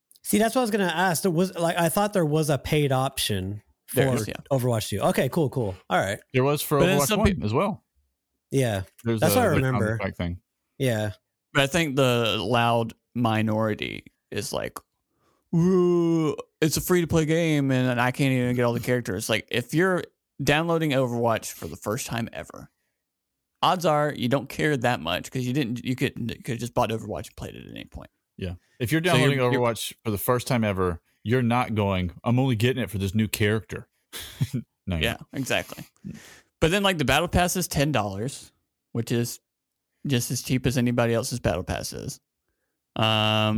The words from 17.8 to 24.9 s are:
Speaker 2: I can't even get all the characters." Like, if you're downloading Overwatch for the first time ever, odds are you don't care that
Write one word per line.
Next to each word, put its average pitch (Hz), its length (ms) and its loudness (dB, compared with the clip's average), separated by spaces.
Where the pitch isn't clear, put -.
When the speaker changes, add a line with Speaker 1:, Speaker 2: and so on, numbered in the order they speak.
Speaker 2:
I 123 120 2
can't 135 200 0
even 123 240 0
get 123 60 2
all 120 100 2
the 117 80 -4
characters." 113 480 -2
Like, 110 220 0
if 120 240 -2
you're 180 280 2
downloading 160 500 2
Overwatch 120 600 0
for - 160 -12
the 71 80 -12
first 110 300 -4
time 117 260 -6
ever, - 380 -14
odds 160 240 2
are 151 300 2
you 123 120 -2
don't 127 200 0
care 151 280 0
that 120 240 0